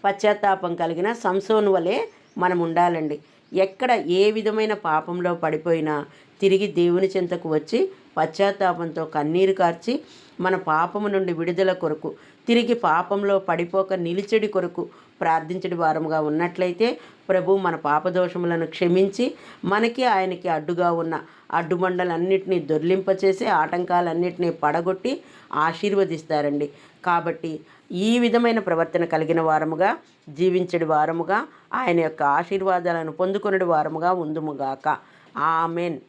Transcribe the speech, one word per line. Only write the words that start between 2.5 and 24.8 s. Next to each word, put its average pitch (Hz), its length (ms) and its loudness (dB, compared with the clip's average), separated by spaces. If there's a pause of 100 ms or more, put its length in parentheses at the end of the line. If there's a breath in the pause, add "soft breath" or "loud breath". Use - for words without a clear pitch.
ఉండాలండి. 165 500 0 (360 soft breath)
ఎక్కడ 190 380 0 (300)
ఏ - 20 6 (140)
విధమైన 220 380 0 (140)
పాపంలో 175 440 0 (100)
పడిపోయినా 156 520 0 (460 loud breath)
తిరిగి 190 260 4 (120)
దేవుని 175 360 4
చెంతకు 175 400 -2
వచ్చి 156 240 0 (380 loud breath)
పశ్చాత్తాపంతో 170 880 0 (120)
కన్నీరు 170 460 2
కార్చి 170 320 0 (520 loud breath)
మన 185 100 2 (140)
పాపము 175 460 0
నుండి 190 240 0
విడుదల 180 340 0 (100)
కొరకు, 156 280 -4 (380 loud breath)
తిరిగి 233 260 4 (140)
పాపంలో 196 480 2 (120)
పడిపోక 180 460 0 (120)
నిలిచెడి 202 480 0
కొరకు 175 280 -2 (380 loud breath)
ప్రార్థించడి 170 600 -2
వారముగా 156 360 0 (100)
ఉన్నట్లయితే 175 580 0 (420 loud breath)
ప్రభు 190 380 2
మన 165 80 0 (140)
పాపదోషములను 170 840 0
క్షమించి 190 520 2 (460 loud breath)
మనకి 233 300 0 (120)
ఆయనకి 185 420 -2
అడ్డుగా 175 320 0 (140)
ఉన్న 165 120 -4 (440 loud breath)
అడ్డుబండలన్నిటినీ 180 1000 0 (120)
దొర్లింపచేసి 190 760 2 (140)
ఆటంకాలన్నిటినీ 175 880 0 (120)
పడగొట్టి 170 500 0 (540 loud breath)